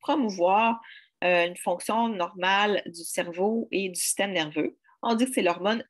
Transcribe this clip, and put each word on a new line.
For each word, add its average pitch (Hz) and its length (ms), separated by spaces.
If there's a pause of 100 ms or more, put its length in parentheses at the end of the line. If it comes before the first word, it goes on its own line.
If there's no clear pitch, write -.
promouvoir, 220 800 (420)
euh, 175 240
une 175 80
fonction 214 540
normale 190 760
du 170 180
cerveau 185 680
et 190 160
du 180 120
système 196 340
nerveux. 156 440 (240)
On 233 140
dit 233 100
que 262 60
c'est 226 100
l'hormone 175 480